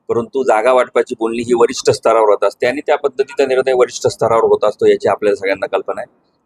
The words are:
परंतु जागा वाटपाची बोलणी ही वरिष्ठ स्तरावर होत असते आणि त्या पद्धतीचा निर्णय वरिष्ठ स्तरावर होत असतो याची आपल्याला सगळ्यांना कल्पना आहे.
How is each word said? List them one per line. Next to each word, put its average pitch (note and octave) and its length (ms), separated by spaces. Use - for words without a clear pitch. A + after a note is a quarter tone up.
परंतु A#2 360
जागा A2+ 300
वाटपाची B2 460
बोलणी A2+ 220
ही A#2 120
वरिष्ठ A#2+ 360
स्तरावर A2 400
होत G2+ 140
असते G2+ 240
आणि C3+ 140
त्या D3 160
पद्धतीचा C3+ 480
निर्णय C3 280
वरिष्ठ B2 340
स्तरावर A2+ 360
होत G#2 200
असतो G#2+ 220
याची G#2 220
आपल्याला G2+ 280
सगळ्यांना G2 320
कल्पना G#2 340
आहे. B2+ 140